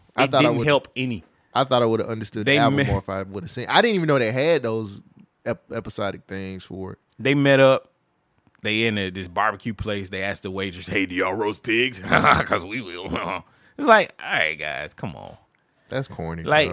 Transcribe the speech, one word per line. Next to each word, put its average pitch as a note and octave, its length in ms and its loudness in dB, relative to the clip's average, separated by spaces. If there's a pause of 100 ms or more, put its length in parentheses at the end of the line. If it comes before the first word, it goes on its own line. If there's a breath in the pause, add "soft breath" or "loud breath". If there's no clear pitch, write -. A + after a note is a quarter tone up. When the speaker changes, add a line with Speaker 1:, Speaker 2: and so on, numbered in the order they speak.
(160)
Speaker 1:
I C3 80 4
Speaker 2:
it C3+ 80 0
Speaker 1:
thought C#3 80 4
I - 80 6
Speaker 2:
didn't D3 100 2
Speaker 1:
would, A#2+ 80 0
Speaker 2:
help C#3+ 300 2
any. B2+ 260 -4 (320)
Speaker 1:
I C3 100 2
thought B2+ 180 4
I A#2 40 4
would A2+ 140 2
have - 80 -4
understood A2 380 -6
Speaker 2:
They C#3 100 6
Speaker 1:
the B2+ 60 4
album C#3 240 4
Speaker 2:
ma- - 60 -2
Speaker 1:
more G2 60 0
if - 100 -8
I G2 140 -4
would G2 220 -10
have - 60 -14
seen. B2 180 -8
I D#3 140 6
didn't A3+ 140 2
even E3 120 0
know C#3+ 100 4
they A2+ 140 0
had C#3+ 300 2
those A2 380 -6 (460)
ep-, A#2 160 -6 (100)
episodic G2+ 540 -6
things F#2+ 380 -10
for F#2+ 280 -12
it. - 60 -18 (200)
Speaker 2:
They C3+ 160 4
met C#3 260 6
up. C3+ 320 6 (720)
They A2 240 0
in G#2+ 120 0
a, F#2+ 120 -2
this F#2 180 -8
barbecue G2+ 460 -2
place. G2+ 360 -6
They F#2+ 120 -6
asked G2 200 -6
the G2 80 -8
waitress, F#2 380 -6
"Hey, F#2+ 180 0
do F2 80 -12
y'all F#2 200 -2
roast G#2 280 -4
pigs?" A#2+ 380 -2
<laughs> F#2+ 40 -12
"'Cause C3+ 600 2
we A2 160 -8
will." F2+ 680 -8
<laughs> - 40 -20 (240 soft breath)
It's C#4+ 100 0
like, G#3+ 240 6 (100)
all D#3+ 80 -10
right, D#2+ 280 -2
guys, D2+ 340 -8
come D#2+ 240 -10
on. G1+ 220 -18 (500)
Speaker 1:
That's C3 180 -6
corny, E2 360 -8
Speaker 2:
Like, C#3+ 300 2